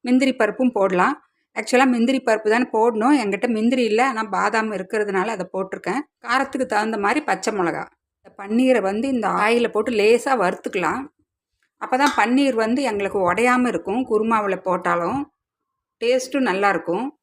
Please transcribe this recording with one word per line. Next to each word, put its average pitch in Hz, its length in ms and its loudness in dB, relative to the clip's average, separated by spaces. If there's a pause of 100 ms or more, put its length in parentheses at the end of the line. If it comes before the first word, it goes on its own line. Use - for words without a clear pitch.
முந்திரி 254 340 2
பருப்பும் 247 360 2
போடலாம். 190 380 2 (440)
ஆக்சுவலா 254 360 2
முந்திரி 240 320 2
பருப்பு 220 280 2
தானே 247 200 2
போடணும். 233 480 2
என்கிட்ட 202 340 -2
முந்திரி 240 340 2
இல்ல, 214 200 2
ஆனா 220 140 -4 (120)
பாதாம் 214 400 0
இருக்கிறதுனால 202 600 -2
அதை 180 180 -6
போட்டிருக்கேன். 190 480 -6 (240)
காரத்துக்கு 254 480 -2
தகுந்த 220 320 -2
மாதிரி 262 240 0
பச்சை 202 300 -2
மிளகா. 156 260 -2 (340)
இந்த - 120 -20 (100)
பன்னீரை 233 480 2
வந்து 220 240 -4
இந்த 208 160 -2 (160)
ஆயில 233 300 2
போட்டு 226 260 -2
லேசா 240 320 4 (100)
வறுத்துக்கலாம். 185 580 -2 (800)
அப்பதான் 262 380 0
பன்னீர் 247 440 2
வந்து 247 180 0 (100)
எங்களுக்கு 202 280 -2 (100)
உடையாம 247 440 2
இருக்கும். 202 380 -4
குருமாவுல 214 460 0 (100)
போட்டாலும் 175 520 -2 (840)
டேஸ்ட்டும் 254 480 0
நல்லா 196 240 2
இருக்கும். 180 320 -4 (140)